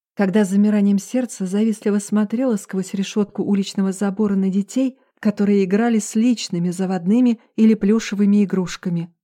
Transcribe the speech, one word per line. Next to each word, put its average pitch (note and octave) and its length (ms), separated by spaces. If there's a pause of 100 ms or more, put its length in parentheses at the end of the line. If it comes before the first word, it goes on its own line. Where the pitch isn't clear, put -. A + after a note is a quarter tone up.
(140)
когда G3+ 320
с F3+ 40
замиранием G3+ 500
сердца A#3+ 480
завистливо G#3 500
смотрела G#3+ 600
сквозь F#3+ 360
решётку G3+ 480
уличного F#3+ 520
забора G3 420
на F#3+ 140
детей — A#3+ 500 (220)
которые G3+ 420
играли A3 340
с - 160
личными A3 560
заводными F#3+ 720 (160)
или A3 180
плюшевыми G#3 680
игрушками, F3 680 (120)